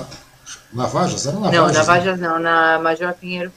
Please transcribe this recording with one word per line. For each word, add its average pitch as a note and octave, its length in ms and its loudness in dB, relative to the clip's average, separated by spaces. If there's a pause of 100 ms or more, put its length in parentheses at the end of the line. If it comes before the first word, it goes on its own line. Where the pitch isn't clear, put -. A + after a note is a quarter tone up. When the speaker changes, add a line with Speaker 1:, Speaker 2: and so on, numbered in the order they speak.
(720)
Speaker 1:
na... B2 100 -6
Navajas? D#3+ 420 -2
Era - 100 -4
Speaker 2:
Não, G#3+ 60 -4
Speaker 1:
Navajas, E3+ 320 4
né? D#3 60 4
Speaker 2:
Navajas F3+ 400 2
não, E3 200 -2
na E3 400 2
Major E3 340 -2
Pinheiro F3+ 440 -8